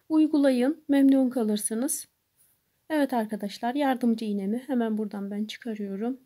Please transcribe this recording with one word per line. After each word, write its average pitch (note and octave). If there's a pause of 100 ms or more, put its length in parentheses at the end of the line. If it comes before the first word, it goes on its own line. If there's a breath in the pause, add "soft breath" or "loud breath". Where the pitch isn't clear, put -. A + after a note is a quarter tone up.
Uygulayın, D4
memnun C4+
kalırsınız. A3+ (840)
Evet C#4+
arkadaşlar, G#3+
yardımcı B3+
iğnemi G3+
hemen A3+
buradan G3+
ben G#3
çıkarıyorum. G#3+